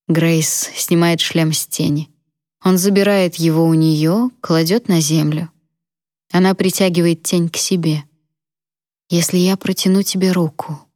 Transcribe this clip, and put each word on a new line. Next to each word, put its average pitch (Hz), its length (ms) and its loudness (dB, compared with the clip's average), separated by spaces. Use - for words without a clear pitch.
Грейс 165 640 0
снимает 170 460 0
шлем 160 320 0
с - 140 -4
тени. 156 420 -4
Он 185 120 4
забирает 196 580 2
его 165 300 2
у 165 80 4
неё, 160 580 2
кладёт 170 480 0
на 175 100 2
землю. 156 500 -2
Она 185 220 2
притягивает 175 680 0
тень 170 260 0
к - 80 -8
себе. 160 460 -2
"Если 170 280 0
я 185 180 2
протяну 190 480 0
тебе 190 300 -2
руку, 160 460 -4